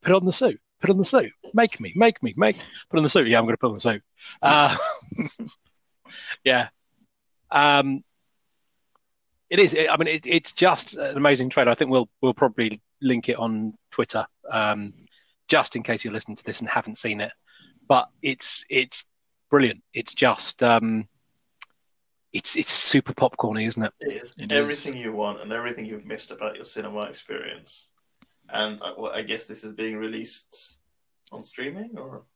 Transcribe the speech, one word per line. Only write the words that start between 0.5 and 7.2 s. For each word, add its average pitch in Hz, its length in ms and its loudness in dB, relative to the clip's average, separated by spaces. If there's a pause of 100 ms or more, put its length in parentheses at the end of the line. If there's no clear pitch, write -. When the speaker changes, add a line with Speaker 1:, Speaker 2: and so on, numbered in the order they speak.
Speaker 1:
Put 185 100 0
on 190 80 4
the 196 80 2
suit. - 260 2 (220)
Make 226 260 2
me, 185 160 -10
make 226 260 4
me, 110 160 -4
make, 151 200 2 (320)
put 170 80 0
on 156 60 4
the 147 60 2
suit. 147 180 4
Yeah, 117 120 6
I'm 113 60 2
gonna 113 120 0
put 123 120 0
on 107 60 -6
the 101 60 -14
suit." 110 220 -2 (380)
Uh, 143 340 6 (420)
<laughs> - 1300 -14
yeah. 123 260 2 (840)